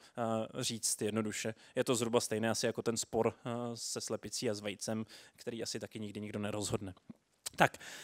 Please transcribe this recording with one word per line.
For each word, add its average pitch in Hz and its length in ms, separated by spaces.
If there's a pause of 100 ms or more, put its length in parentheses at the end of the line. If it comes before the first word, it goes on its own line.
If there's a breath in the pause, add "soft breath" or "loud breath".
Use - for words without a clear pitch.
(180 soft breath)
eh, 113 460
říct - 380
jednoduše. 107 520 (220 soft breath)
Je 127 80
to 131 120
zhruba 117 240
stejné 110 300
asi 113 160
jako 117 160
ten 113 160
spor, 113 400
eh, 120 140 (240)
se - 260
slepicí 110 480
a 107 40
s 104 80
vejcem, 110 440 (300 loud breath)
který 117 280
asi 113 160
taky 107 200
nikdy 104 220
nikdo 104 180
nerozhodne. 104 540 (600)
Tak, - 220 (260 loud breath)